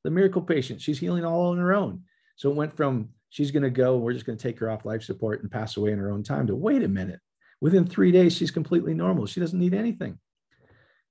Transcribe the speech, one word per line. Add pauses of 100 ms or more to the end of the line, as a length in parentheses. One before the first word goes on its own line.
the
miracle
patient,
she's
healing
all
on
her
own. (320)
So
it
went
from, (220)
"She's
gonna
go,
we're
just
gonna
take
her
off
life
support
and
pass
away
in
her
own
time,"
to,
"Wait
a
minute. (400)
Within
three
days,
she's
completely
normal.
She
doesn't
need
anything." (920)